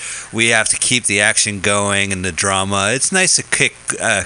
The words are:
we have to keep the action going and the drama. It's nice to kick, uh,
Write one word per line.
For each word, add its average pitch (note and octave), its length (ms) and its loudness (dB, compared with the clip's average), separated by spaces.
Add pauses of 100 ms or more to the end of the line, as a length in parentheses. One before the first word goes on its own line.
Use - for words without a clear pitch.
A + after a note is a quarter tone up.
(320)
we A2+ 160 2
have A2 220 2
to - 60 -4
keep - 300 0
the G2+ 140 2
action G#2 400 0
going G2+ 520 0
and F#2 120 -4
the F#2 80 -2
drama. G2 600 0
It's C3+ 180 -2
nice F#3 240 2
to A#2+ 60 -4
kick, - 320 0 (260)
uh, G2+ 260 0